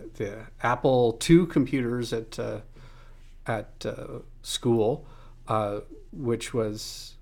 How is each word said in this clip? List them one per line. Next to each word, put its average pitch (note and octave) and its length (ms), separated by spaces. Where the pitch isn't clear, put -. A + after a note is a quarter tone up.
the G2+ 200
Apple B2 500
two E3+ 320
computers B2 680
at, A2+ 280
uh, A2 220
at, A2+ 400
uh, A#2+ 340
school, A#2 640
uh, G#2 340
which A#2+ 440
was G#2+ 560